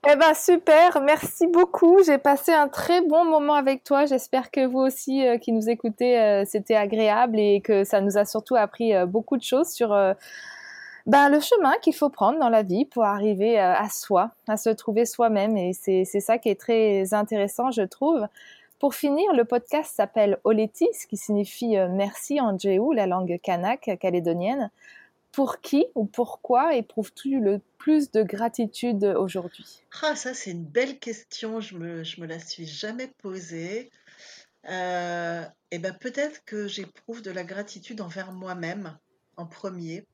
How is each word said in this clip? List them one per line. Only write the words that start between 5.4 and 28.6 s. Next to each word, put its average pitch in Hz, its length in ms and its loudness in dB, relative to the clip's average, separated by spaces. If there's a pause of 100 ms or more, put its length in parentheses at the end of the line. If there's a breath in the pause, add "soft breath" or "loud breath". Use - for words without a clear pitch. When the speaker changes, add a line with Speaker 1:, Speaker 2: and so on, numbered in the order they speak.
Speaker 1:
nous 220 180 0
écoutez, 240 480 0
euh, 208 260 4
c'était 214 300 -2
agréable 220 640 2
et 202 220 4
que 196 240 2
ça 196 160 2
nous 196 180 0
a 208 60 2
surtout 220 320 -2
appris, 214 400 0
euh, 180 100 2
beaucoup 226 300 -2
de 233 80 -6
choses 285 240 0
sur, 220 240 -2
euh, 196 200 2 (960 loud breath)
ben, 285 220 6
le 294 100 4
chemin 330 400 2
qu'il - 160 0
faut 294 160 0
prendre 277 300 0
dans 254 80 2
la 220 160 4
vie 190 200 0
pour 240 200 -2
arriver, 208 560 0
euh, 180 140 4
à 208 160 0
soi, 202 420 0 (160)
à 214 80 -2
se 226 140 -2
trouver 226 360 -2
soi-même. 220 500 0
Et 180 160 -2
c'est, 190 320 0
c'est 202 140 -4
ça 220 180 0
qui 233 120 -4
est 196 100 -2
très 208 560 0
intéressant, 214 560 -2
je 226 120 -2
trouve. 269 440 -2 (540 soft breath)
Pour 285 160 0
finir, 311 380 0
le 233 100 2
podcast 247 500 -4
s'appelle 202 480 0
Oleti, 220 460 0 (120)
ce - 60 -16
qui 208 100 -10
signifie, 208 640 -2
euh, 185 100 2
merci 196 520 -4
en 208 180 -2
djéou, 196 320 0
la 214 160 0
langue 180 340 -4
kanak 190 480 -4 (120)
calédonienne. 180 680 -2 (640 soft breath)
Pour - 320 -4
qui 294 320 0
ou 220 100 -2
pourquoi 247 680 -2
éprouves-tu 247 680 -6
le 202 220 -2 (160)
plus 302 320 0
de 220 120 2
gratitude 220 800 -4 (140)